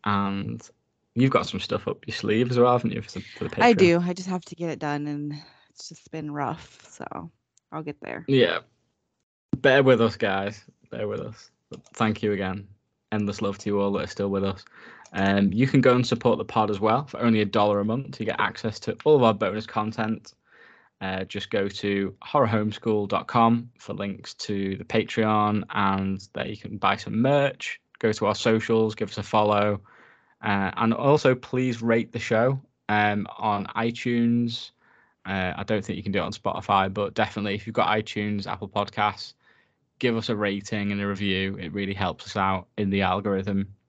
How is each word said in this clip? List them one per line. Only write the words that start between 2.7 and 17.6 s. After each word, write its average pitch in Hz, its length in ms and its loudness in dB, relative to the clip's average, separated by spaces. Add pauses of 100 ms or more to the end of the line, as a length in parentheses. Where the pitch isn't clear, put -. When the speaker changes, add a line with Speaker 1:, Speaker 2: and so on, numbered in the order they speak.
Speaker 1:
haven't 120 180 0
you, 110 100 -6
for - 120 -14
the, 98 80 -10 (160)
for - 100 -8
the - 160 0
Speaker 2:
I 240 100 8
Speaker 1:
Patreon? 190 40 4
Speaker 2:
do. 175 260 6
I 180 100 -2
just 185 160 -8
have 180 160 -6
to - 100 -16
get 170 140 -6
it 143 100 -6
done, 147 280 -4
and 147 260 -6 (360)
it's - 200 -20
just - 220 -20
been 151 200 -10
rough, 147 580 -6
so - 420 -14 (400)
I'll 156 120 -10
get 147 180 -12
there. - 260 -10
Speaker 1:
Yeah. 117 320 4 (1000)
Bear 139 260 6
with 127 180 6
us, 110 140 2
guys. 98 480 -2 (280)
Bear 107 160 -6
with 101 140 -6
us. - 280 -14 (200)
But - 120 -18 (120)
thank 110 280 0
you 104 120 0
again. 98 340 -6 (440)
Endless 101 300 -2
love 101 180 -2
to - 100 -6
you 101 100 2
all 101 140 2
that 98 100 -2
are - 40 -8
still 98 220 -4
with 98 140 0
us. 95 200 -4 (500)
Um, 98 400 2
you 120 120 4
can 135 160 4
go 127 140 8
and 123 100 2
support 117 320 2
the 107 80 -6
pod 107 240 0
as 101 100 -2
well 113 260 2
for - 160 -14
only 113 200 4
a 107 40 4
dollar 104 340 2